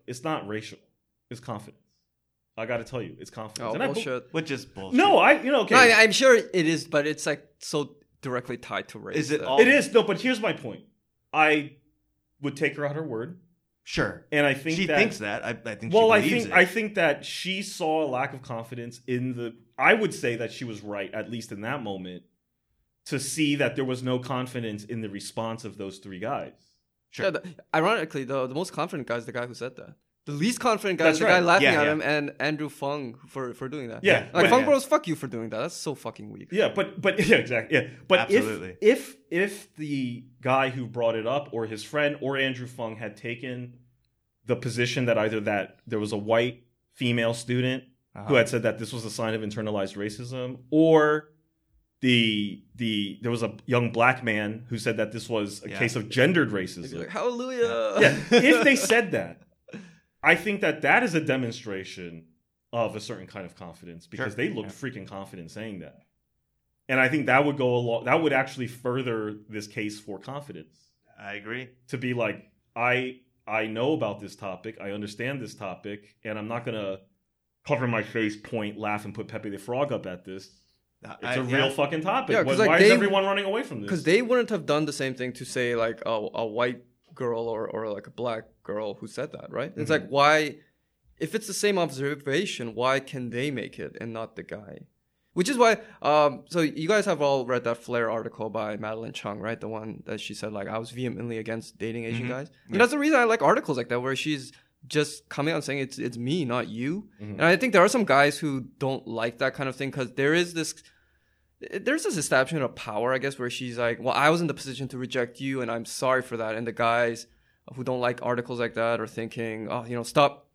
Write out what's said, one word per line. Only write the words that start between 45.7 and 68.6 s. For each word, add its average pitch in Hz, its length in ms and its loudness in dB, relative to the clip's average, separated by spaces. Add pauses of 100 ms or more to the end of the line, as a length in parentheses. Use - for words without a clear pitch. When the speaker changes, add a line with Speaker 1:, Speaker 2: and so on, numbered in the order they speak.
Speaker 1:
there 113 120 -2
was 107 140 -2
a 110 40 -2
white 117 460 2 (320)
female 120 400 0
student 127 500 -2 (300)
who - 60 -14
Speaker 3:
Uh-huh. 107 160 0
Speaker 1:
had 117 120 6
said 117 140 0
that 110 160 0
this 110 140 -10
was 117 120 -6
a 107 60 -8
sign 110 240 -4
of 110 80 -4
internalized 104 540 -4
racism, 123 640 -8 (100)
or 151 600 6 (720)
the, 110 640 4 (120)
the, 107 480 -2
there 120 80 -2
was 117 120 -2
a 90 120 -4 (120)
young 120 260 2
black 123 320 2
man 107 440 -2
who 120 100 -6
said 113 180 -2
that 107 160 -2
this 117 160 -10
was 104 360 -4
a - 60 -10
Speaker 3:
Yeah. 98 80 -8
Speaker 1:
case 120 180 0
of 107 120 -4
gendered 135 420 4
Speaker 2:
They'd 104 60 -2
be 92 100 -2
Speaker 1:
racism. 82 320 -10
Speaker 2:
like, - 100 -8
"Hallelujah." 233 920 -2
Speaker 1:
Yeah, 147 180 6 (120)
if 240 340 8
they 277 120 8
Speaker 2:
<laughs> - 160 -2
Speaker 1:
said 214 200 4
that, 87 300 -6 (800)
I 160 120 6
think 202 280 0
that 156 200 0
that 190 220 6
is 180 100 0
a 160 60 2
demonstration 98 1040 -4 (480)
of 110 240 -2
a 104 40 -8
certain 95 260 -12
kind 95 200 -12
of - 80 -20
confidence 85 520 -18
because 107 280 -6
Speaker 3:
Sure. 120 100 -2
Speaker 1:
they 151 80 0
looked 104 180 -8 (120)
Speaker 3:
Yeah. 131 80 -6
Speaker 1:
freaking 95 160 -12
confident 95 440 -14
saying 104 300 -12
that. 76 220 -18 (840)
And 131 100 2
I 131 100 4
think 139 180 0
that 131 180 6
would 143 120 0
go 123 200 2
a - 20 2
lo-, 117 260 0
that 143 160 4
would 151 120 2
actually 131 340 0